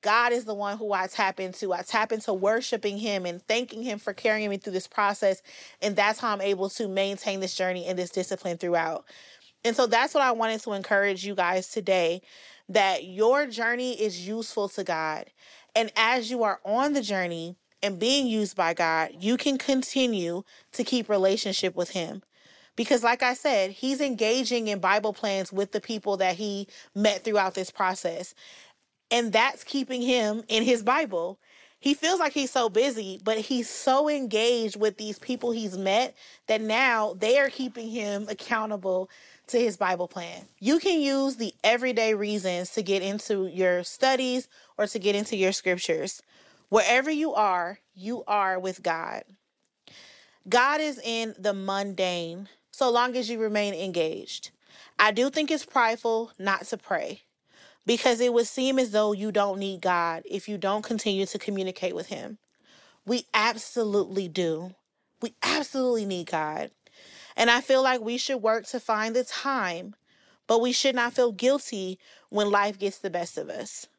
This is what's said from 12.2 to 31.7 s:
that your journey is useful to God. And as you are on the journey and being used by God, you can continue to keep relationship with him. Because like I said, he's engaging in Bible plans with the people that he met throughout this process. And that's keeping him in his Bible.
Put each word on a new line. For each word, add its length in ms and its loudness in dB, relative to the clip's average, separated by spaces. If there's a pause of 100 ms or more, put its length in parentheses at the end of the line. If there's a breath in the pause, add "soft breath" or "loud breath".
that 360 2
your 420 4
journey 540 -2
is 260 -4
useful 440 -4
to 140 -6
God. 420 -4 (480 loud breath)
And 220 2
as 340 2
you 140 -2
are 200 0
on 280 2
the 100 0
journey 540 -4 (260)
and 160 -2
being 300 2
used 260 0
by 200 2
God, 440 2
you 180 0
can 220 0
continue 880 0 (280 soft breath)
to 120 -2
keep 240 0
relationship 680 2
with 160 -4
him. 320 -6 (540 soft breath)
Because 260 2
like 220 2
I 100 2
said, 380 2
he's 280 -2
engaging 680 0
in 100 -2
Bible 340 2
plans 400 -2
with 200 -2
the 80 -2
people 380 -4
that 180 2
he 320 -6 (260 loud breath)
met 300 2
throughout 300 2
this 160 -4
process. 640 -4 (760 loud breath)
And 220 2
that's 320 2
keeping 380 -4
him 460 0
in 140 2
his 200 4
Bible. 560 0 (400 soft breath)